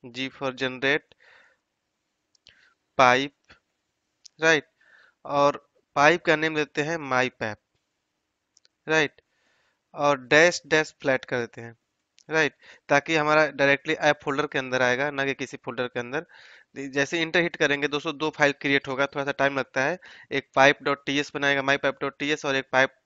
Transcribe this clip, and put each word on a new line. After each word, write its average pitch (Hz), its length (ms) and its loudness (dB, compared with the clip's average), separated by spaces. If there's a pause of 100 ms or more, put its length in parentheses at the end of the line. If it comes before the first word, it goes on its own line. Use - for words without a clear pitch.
G 123 220 -10
for 135 240 -8
generate 131 600 -4 (1800)
pipe, 131 560 2 (880)
right। 160 240 4 (600)
और 139 320 2 (380)
pipe 151 300 4
का 160 100 4
name 156 200 -2
देते 151 280 -4
हैं 160 200 -4
my 127 200 0 (100)
pap, 110 220 -8 (1300)
right। 156 340 0 (720)
और 143 300 0
dash 156 440 4
dash 156 340 0
flat 131 240 -2
कर 127 140 -6
देते 117 220 -10
हैं, 117 140 -18 (540)
राइट, 151 260 0 (340)
ताकि 143 260 2
हमारा 151 380 2
डायरेक्टली 139 420 0
ऐप 147 280 0
फोल्डर 147 240 -4
के 143 120 -4
अंदर 127 220 -2
आएगा, 127 300 0
ना 135 140 -4
कि 139 100 -4
किसी 135 240 -10
फोल्डर 123 280 -6
के 123 120 -8
अंदर। 127 260 -8 (640)
जैसे 139 320 -2
इंटर 165 200 0
हिट 170 140 -4
करेंगे 143 320 0
दोस्तों, 147 300 -6
दो 156 140 -4
फाइल 143 200 0 (100)
क्रिएट 139 260 0
होगा, 139 200 -4
थोड़ा 139 180 -6
सा 143 80 -6
टाइम 139 240 -2
लगता 131 260 -4
है। 160 140 -4 (340)
एक - 240 -6
पाइप 139 280 4
डॉट 139 220 -4
टी 139 140 -2
एस 143 140 -6
बनाएगा, 139 300 0
माई 139 160 0
पाइप 135 220 -2
डॉट 139 180 -8
टी 143 120 -4
एस, 151 140 -4
और 139 100 0
एक 135 160 -4
पाइप 131 240 2 (100)